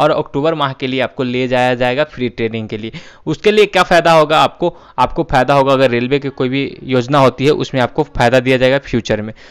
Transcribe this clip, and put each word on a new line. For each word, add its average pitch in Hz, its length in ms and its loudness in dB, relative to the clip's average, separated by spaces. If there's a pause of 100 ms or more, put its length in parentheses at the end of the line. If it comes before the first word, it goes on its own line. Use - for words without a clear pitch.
और 151 100 2
अक्टूबर 151 440 -2
माह 143 180 -2
के 131 140 -8
लिए 131 140 -4
आपको 123 220 -4
ले 127 260 -2
जाया 127 260 2
जाएगा 123 320 0
फ्री 123 240 -6
ट्रेनिंग 113 380 -6
के 107 100 -8
लिए। 110 140 -12 (340)
उसके 156 260 -2
लिए 208 140 4
क्या 190 160 0
फ़ायदा 170 300 2
होगा 156 280 4
आपको? 165 340 -2 (240)
आपको 127 260 0
फ़ायदा 135 300 2
होगा, 135 180 4
अगर 131 180 2
रेलवे 123 280 0
की 139 120 -6
कोई 131 180 -4
भी 135 160 -4 (200)
योजना 127 340 0
होती 131 260 2
है 151 80 4
उसमें - 280 -2
आपको 123 240 -2
फ़ायदा 127 360 2
दिया 131 160 2
जाएगा 127 240 2
फ्यूचर 110 420 -4
में। 107 100 -12 (180)